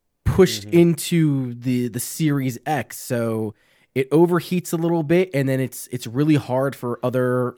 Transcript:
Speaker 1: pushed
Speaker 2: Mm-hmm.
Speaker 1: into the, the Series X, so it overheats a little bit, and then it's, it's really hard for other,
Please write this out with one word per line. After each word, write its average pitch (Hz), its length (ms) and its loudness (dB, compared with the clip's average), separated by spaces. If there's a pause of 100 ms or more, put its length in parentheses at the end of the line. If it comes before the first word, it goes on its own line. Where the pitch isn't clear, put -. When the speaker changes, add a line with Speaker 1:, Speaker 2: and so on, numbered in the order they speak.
(240)
Speaker 1:
pushed 156 380 2
Speaker 2:
Mm-hmm. 107 160 2
Speaker 1:
into 156 760 2
the, 123 340 -2
the 123 120 -8
Series 139 640 -2
X, 143 320 -4
so 113 560 -2 (400)
it 127 160 -2
overheats 170 640 0
a 175 40 -2
little 165 260 0
bit, 175 300 2
and 139 160 0
then 131 100 0
it's, 127 300 -6
it's - 180 -8
really 143 280 2
hard 131 420 0
for 120 260 -6
other, 123 560 0